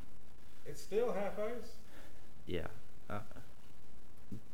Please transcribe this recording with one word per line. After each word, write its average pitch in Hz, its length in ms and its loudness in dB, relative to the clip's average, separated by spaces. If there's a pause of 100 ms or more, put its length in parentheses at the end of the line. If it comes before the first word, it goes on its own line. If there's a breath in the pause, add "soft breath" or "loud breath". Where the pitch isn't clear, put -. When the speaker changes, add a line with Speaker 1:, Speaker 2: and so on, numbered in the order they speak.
(640)
Speaker 1:
It's - 160 -2
still 214 320 2
half 196 260 0
ice. 220 360 0 (720 loud breath)
Speaker 2:
Yeah. 85 180 0 (440)
Uh, 104 100 0 (1300)